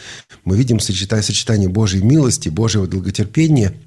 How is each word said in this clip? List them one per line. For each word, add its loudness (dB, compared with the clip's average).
мы 0
видим 2
сочета-, -2
сочетание 0
Божьей 0
милости, 2
Божьего -2
долготерпения 0